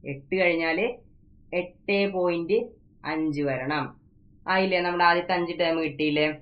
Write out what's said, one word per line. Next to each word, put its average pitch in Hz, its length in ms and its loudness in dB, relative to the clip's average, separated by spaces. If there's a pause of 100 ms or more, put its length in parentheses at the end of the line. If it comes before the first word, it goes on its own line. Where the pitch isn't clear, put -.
എട്ട് 143 320 -6
കഴിഞ്ഞാല് 170 560 0 (600)
എട്ട് 196 600 -2
പോയിന്റ് 180 560 0 (360)
അഞ്ച് 156 380 -2
വരണം. 135 580 -4 (480)
ആയില്ലേ? 190 320 2
നമ്മുടെ 175 240 2
ആദ്യത്തെ 175 300 4
അഞ്ച് 170 260 -2
ടേം 165 220 0
കിട്ടിയില്ലേ? 151 600 0